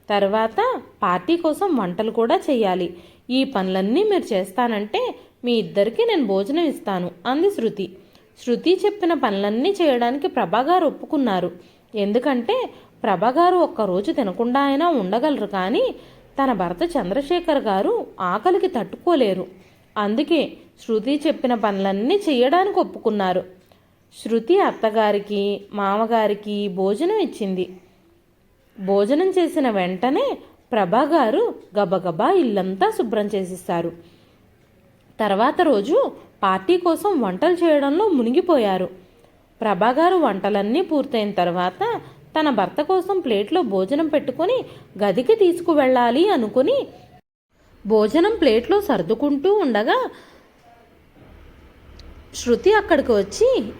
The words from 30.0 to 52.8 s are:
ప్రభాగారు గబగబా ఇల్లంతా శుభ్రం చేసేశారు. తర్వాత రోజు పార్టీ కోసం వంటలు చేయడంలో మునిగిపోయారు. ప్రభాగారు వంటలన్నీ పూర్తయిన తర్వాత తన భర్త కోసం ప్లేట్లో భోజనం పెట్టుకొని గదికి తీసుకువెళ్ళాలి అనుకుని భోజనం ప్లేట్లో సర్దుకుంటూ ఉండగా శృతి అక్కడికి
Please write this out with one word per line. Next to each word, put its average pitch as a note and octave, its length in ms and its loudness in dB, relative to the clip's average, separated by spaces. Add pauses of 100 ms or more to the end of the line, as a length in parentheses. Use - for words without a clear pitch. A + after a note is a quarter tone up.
ప్రభాగారు C4+ 840 2 (240)
గబగబా F3+ 520 0
ఇల్లంతా G#3 580 0
శుభ్రం A3+ 360 -2
చేసేశారు. F3+ 640 -4 (1300)
తర్వాత A3 420 2
రోజు D4+ 500 2 (320)
పార్టీ F#3+ 340 2
కోసం F4 440 0
వంటలు G#3+ 320 0
చేయడంలో D#4+ 540 2
మునిగిపోయారు. B3 840 0 (720)
ప్రభాగారు A#3+ 540 2
వంటలన్నీ G#3 640 0
పూర్తయిన C4+ 500 -2
తర్వాత F#3 720 -2 (380)
తన D4+ 100 2
భర్త G3+ 320 -2
కోసం F#4 380 0
ప్లేట్లో B3 420 0
భోజనం A3+ 460 0
పెట్టుకొని D#4 560 -2 (400)
గదికి A3+ 320 2
తీసుకువెళ్ళాలి D4 960 4
అనుకుని D4 580 0 (1000)
భోజనం A3 540 2
ప్లేట్లో C4+ 400 4
సర్దుకుంటూ C#4 720 0
ఉండగా E4 560 0 (2250)
శృతి A#3+ 380 2
అక్కడికి F4 380 2